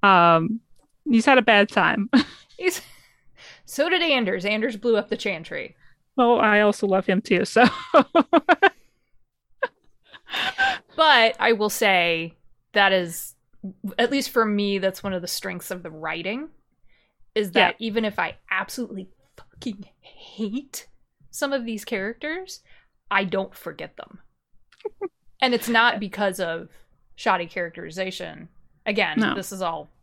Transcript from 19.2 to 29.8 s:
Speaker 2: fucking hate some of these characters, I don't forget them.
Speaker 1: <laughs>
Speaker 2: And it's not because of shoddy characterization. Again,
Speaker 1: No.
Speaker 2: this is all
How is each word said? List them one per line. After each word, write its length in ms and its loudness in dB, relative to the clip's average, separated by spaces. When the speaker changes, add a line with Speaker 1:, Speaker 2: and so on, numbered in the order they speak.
Speaker 2:
fucking 480 -14
hate 840 -10
some 220 -6
of 120 -4
these 180 -8
characters, 800 -8
I 140 2
don't 320 -4
forget 420 -14
them. 220 -18
Speaker 1:
<laughs> 80 -8
Speaker 2:
And 100 2
it's 160 -2
not 300 2
because 400 -4
of 300 -6
shoddy 300 -2
characterization. 1000 -10
Again, 340 0
Speaker 1:
No. 160 0
Speaker 2:
this 160 -10
is 100 -10
all 280 -6